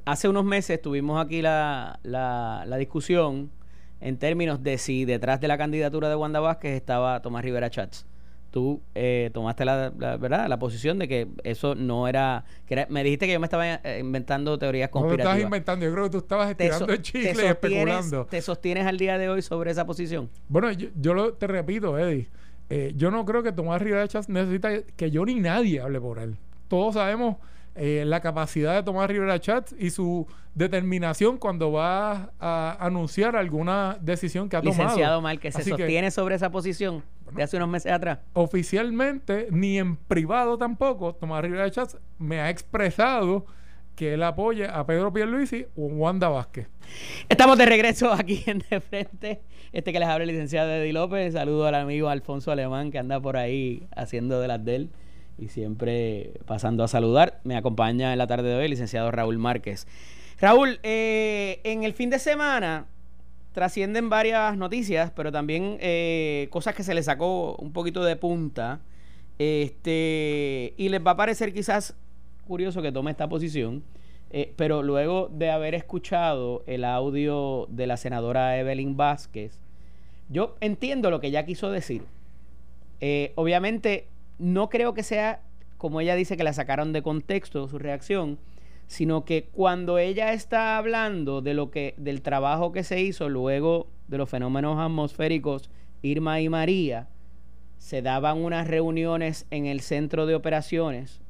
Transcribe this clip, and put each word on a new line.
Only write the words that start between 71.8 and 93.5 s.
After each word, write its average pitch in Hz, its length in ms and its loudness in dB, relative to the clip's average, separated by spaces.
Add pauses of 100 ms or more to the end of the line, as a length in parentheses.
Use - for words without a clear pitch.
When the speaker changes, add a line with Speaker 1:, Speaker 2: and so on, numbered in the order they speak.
Speaker 1:
curioso 180 360 -4
que 147 100 -2
tome 135 200 -2
esta 151 180 -4
posición, 147 540 -4 (460)
eh, - 260 -4
pero 156 280 2
luego 147 480 2
de 160 180 -2
haber 156 260 0
escuchado 160 920 0
el 127 160 -2
audio 139 880 0
de 123 180 -2
la 120 100 0
senadora 127 640 0
Evelyn 135 380 -2
Vázquez, 143 640 -2 (720)
yo 190 300 -2
entiendo 220 500 0
lo 165 100 2
que 147 80 -4
ella 143 180 0
quiso 180 260 -4
decir. 147 320 -4 (960)
Eh, 143 360 0
obviamente, 190 720 2 (320)
no 180 300 2
creo 240 240 2
que 214 100 -4
sea, 214 380 -2 (360)
como 160 240 -2
ella 175 140 4
dice, 180 220 0
que 170 60 0
la 151 100 2
sacaron 139 380 0
de 156 100 0
contexto 156 640 -2
su 143 120 -8
reacción, 147 600 -2 (480)
sino 160 360 0
que 160 220 0
cuando 180 520 2
ella 196 360 2
está 220 440 0
hablando 208 640 0
de 143 120 -2
lo 143 180 -2
que, 143 260 -4
del 139 240 -6
trabajo 147 500 0
que 180 120 -2
se 185 180 -2
hizo 185 280 -2
luego 139 580 2 (200)